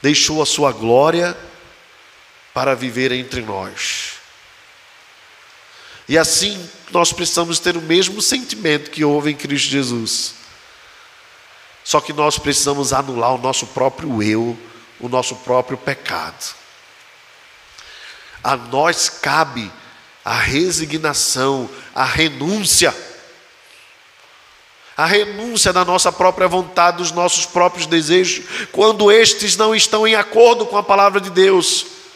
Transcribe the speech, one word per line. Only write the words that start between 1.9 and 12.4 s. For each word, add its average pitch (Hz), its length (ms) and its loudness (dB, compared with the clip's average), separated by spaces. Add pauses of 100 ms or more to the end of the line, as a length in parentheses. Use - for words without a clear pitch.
para 131 220 0
viver 123 360 -4
entre 127 300 -6
nós. 98 720 -8 (1900)
E 147 100 2
assim, 180 520 0 (220)
nós 170 220 2
precisamos 170 460 -2
ter 175 180 -2
o 165 40 -6
mesmo 185 400 0
sentimento 202 720 -2
que 151 140 -2
houve 147 260 0
em 143 40 -6
Cristo 143 340 -4
Jesus. 123 680 -4 (1500)
Só 147 180 2
que - 100 -12
nós 151 260 0
precisamos 143 560 -2